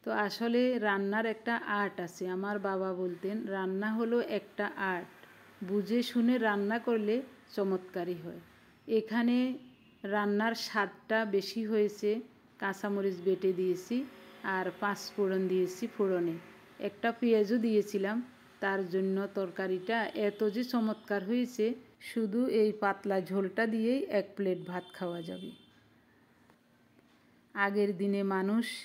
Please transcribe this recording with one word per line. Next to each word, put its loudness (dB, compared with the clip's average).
তো -2
আসলে 2
রান্নার 2
একটা -2
আর্ট -2
আছে। -6
আমার -2
বাবা -2
বলতেন, -4
"রান্না -2
হলো 2
একটা -4
আর্ট, -2
বুঝে 0
শুনে 2
রান্না 2
করলে 2
চমৎকারই -2
হয়।" -10
এখানে 2
রান্নার 2
স্বাদটা 0
বেশি 0
হয়েছে, 2
কাঁচামরিচ -2
বেটে 2
দিয়েছি 0
আর 0
পাঁচ 0
ফোড়ন 2
দিয়েছি 0
ফোড়নে, 2
একটা -2
পেঁয়াজও 4
দিয়েছিলাম। 2
তার 0
জন্য 0
তরকারিটা -2
এত 0
যে -2
চমৎকার -2
হয়েছে, 0
শুধু 0
এই 4
পাতলা 0
ঝোলটা 0
দিয়েই 2
এক 0
প্লেট -2
ভাত -6
খাওয়া -6
যাবে। -10
আগের 2
দিনে 2
মানুষ 2